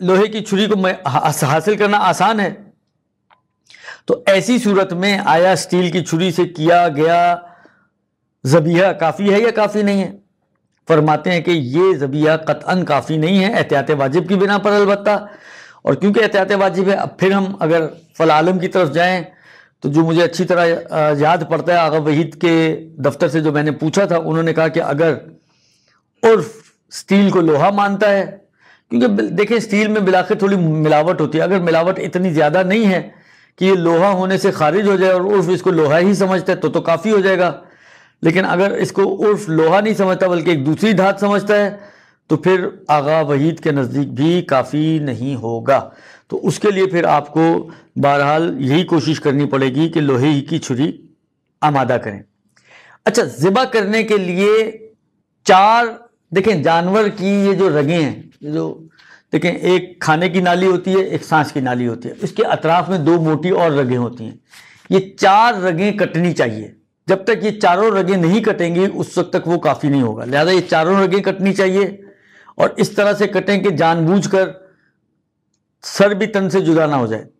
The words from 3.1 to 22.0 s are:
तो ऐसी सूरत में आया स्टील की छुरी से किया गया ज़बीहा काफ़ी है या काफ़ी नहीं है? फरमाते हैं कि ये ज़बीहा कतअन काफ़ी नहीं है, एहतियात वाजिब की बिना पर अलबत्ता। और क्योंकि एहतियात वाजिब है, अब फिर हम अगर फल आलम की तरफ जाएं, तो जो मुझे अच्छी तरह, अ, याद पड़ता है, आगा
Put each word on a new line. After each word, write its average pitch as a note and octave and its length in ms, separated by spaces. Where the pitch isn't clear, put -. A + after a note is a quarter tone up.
तो - 200
ऐसी G3 300
सूरत F#3+ 360
में F#3+ 240
आया E3+ 380
स्टील F3+ 340
की F3 120
छुरी E3+ 300
से F3 140
किया F3 440
गया E3+ 580
ज़बीहा E3+ 500
काफ़ी E3+ 340
है G3 140
या A#3 100
काफ़ी G#3 300
नहीं G3+ 180
है? F#3 100
फरमाते D#3 420
हैं E3+ 120
कि F3 100
ये E3 440
ज़बीहा D3+ 420
कतअन D#3+ 460
काफ़ी D3+ 340
नहीं F3+ 200
है, F#3+ 140
एहतियात D3 400
वाजिब D3 360
की G3 80
बिना G3 220
पर G3+ 140
अलबत्ता। G3+ 560
और C#3 100
क्योंकि G3+ 260
एहतियात G3+ 340
वाजिब F#3+ 340
है, G3+ 80
अब - 240
फिर F#3+ 120
हम G3 300
अगर D#3+ 240
फल D#3+ 120
आलम E3 280
की F3 100
तरफ F3+ 240
जाएं, F3 340
तो D3+ 60
जो D#3 160
मुझे E3 180
अच्छी F3 220
तरह, E3+ 320
अ, D3+ 440
याद D#3+ 240
पड़ता D#3 280
है, F3 80
आगा D#3+ 200